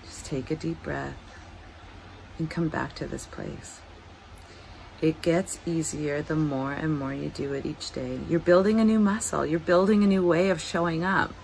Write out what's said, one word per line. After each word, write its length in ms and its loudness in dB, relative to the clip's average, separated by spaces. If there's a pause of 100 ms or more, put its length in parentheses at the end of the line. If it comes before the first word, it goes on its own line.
Just 220 -14
take 240 -6
a 60 -2
deep 260 -6
breath 320 -6 (1200)
and 120 -4
come 180 -2
back 280 -4
to 100 -8
this 200 -8
place. 540 -12 (1200)
It 220 2
gets 420 0
easier 580 -2
the 120 -4
more 380 0
and 260 -2
more 160 -4
you 140 -6
do 240 -4
it 120 -4
each 280 -8
day. 260 -6 (100)
You're 120 2
building 400 6
a 40 6
new 140 6
muscle. 480 2
You're 140 0
building 420 6
a 60 6
new 180 4
way 240 4
of 100 0
showing 440 0
up. 280 0 (120)